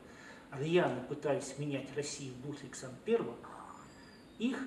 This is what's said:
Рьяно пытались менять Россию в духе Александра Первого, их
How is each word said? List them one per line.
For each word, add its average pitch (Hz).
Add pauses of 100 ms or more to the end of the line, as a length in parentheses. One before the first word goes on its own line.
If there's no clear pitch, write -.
(500)
Рьяно 143
пытались -
менять 143
Россию 143
в 123
духе 143
Александра -
Первого, 220 (1040)
их 247